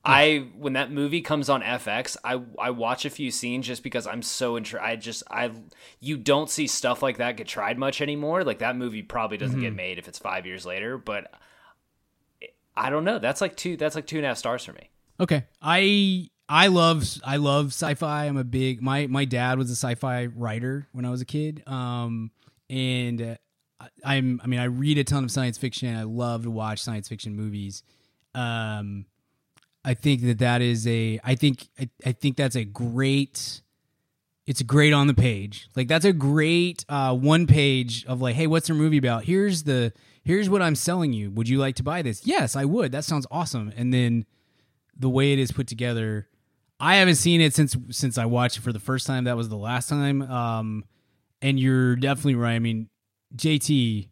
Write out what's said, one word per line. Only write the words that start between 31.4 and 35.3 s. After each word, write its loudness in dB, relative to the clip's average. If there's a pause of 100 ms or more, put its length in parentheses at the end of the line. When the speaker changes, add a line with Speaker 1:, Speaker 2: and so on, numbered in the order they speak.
Speaker 1:
I, -6 (160)
I 0
think -2
that's 0
a 0
great, -2 (840)
it's -2
great 6
on 6
the 4
page. 0